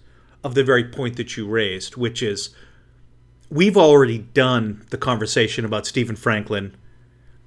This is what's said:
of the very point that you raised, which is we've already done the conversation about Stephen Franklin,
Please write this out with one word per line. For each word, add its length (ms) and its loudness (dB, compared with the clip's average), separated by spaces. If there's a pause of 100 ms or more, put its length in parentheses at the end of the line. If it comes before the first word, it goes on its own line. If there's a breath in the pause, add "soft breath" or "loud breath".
(420 soft breath)
of 120 -8
the 100 2
very 200 2
point 320 -8
that 200 -8
you 100 -8
raised, 500 -4
which 260 -4
is 280 -6 (1000 soft breath)
we've 260 4
already 420 6
done 720 0
the 60 -8
conversation 680 -2
about 200 -4
Stephen 300 -4
Franklin, 580 -4 (720 soft breath)